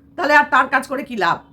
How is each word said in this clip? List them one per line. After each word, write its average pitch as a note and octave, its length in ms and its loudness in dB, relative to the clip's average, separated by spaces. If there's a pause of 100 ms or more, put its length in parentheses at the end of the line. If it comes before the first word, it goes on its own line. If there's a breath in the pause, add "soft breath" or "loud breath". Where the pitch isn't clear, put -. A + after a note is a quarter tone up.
(160 soft breath)
তাহলে D4 180 0
আর D4 160 6
তার C4 180 2
কাজ C4 180 -2
করে C#4 160 -8
কি A#3+ 140 -12
লাভ? E3+ 220 0 (140)